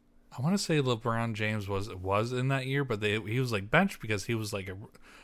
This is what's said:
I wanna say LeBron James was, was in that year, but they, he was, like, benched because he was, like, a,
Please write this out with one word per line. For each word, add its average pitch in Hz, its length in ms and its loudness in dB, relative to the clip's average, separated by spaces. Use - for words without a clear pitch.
I - 100 -10
wanna 170 160 0
say 165 240 2
LeBron 117 540 0
James 107 320 0
was, 101 260 -2
was 98 400 0
in 127 140 0
that 135 180 0
year, 139 200 0
but 113 160 -2
they, 107 180 2
he 110 220 0
was, 123 100 0
like, 104 220 -2
benched 185 280 4
because 107 260 -2
he 117 100 0
was, 107 160 -4
like, 95 160 -6
a, 92 80 -10